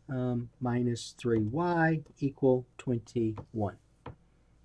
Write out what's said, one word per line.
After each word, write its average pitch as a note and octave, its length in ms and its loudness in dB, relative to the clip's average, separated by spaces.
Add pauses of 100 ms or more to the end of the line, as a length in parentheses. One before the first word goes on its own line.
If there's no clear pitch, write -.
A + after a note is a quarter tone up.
um, B2 400 -2 (120)
minus A#2+ 580 -2
three A#2 260 2
y D#3+ 560 2 (180)
equal C3 480 2 (120)
twenty-one. A2 1000 -4 (880)